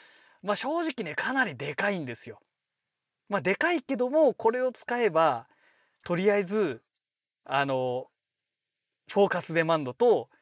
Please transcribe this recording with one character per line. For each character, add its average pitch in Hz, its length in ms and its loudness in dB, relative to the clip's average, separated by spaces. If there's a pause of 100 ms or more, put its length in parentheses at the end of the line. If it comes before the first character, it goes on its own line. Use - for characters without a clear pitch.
(420)
ま 202 100 -2
あ、 196 40 -4
正 311 240 -4
直 311 240 -6
ね、 147 100 -10
か - 180 -4
な 262 120 0
り 151 120 -8
で 143 180 -8
か 202 160 -2
い 190 80 -4
ん 151 60 -8
で 120 100 -10
す - 140 -18
よ。 104 120 -18 (880)
ま 202 100 -2
あ、 - 20 -8
で 180 140 0
か 339 180 0
い 320 100 0
け 269 140 -4
ど 247 140 0
も、 294 240 4
こ - 160 0
れ 247 120 -2
を 254 100 0
使 240 280 -6
え 214 100 4
ば、 151 360 2 (580)
と 175 120 -2
り 190 140 2
あ 202 60 4
え 208 60 2
ず、 175 400 -2 (640)
あ 139 200 0
の、 127 440 -4 (1000)
フ 202 140 2
ォ - 40 6
ー - 20 4
カ 175 140 -4
ス 160 120 -6
デ 165 100 2
マ 165 120 2
ン 151 80 -2
ド 123 100 -8
と、 202 340 4 (140)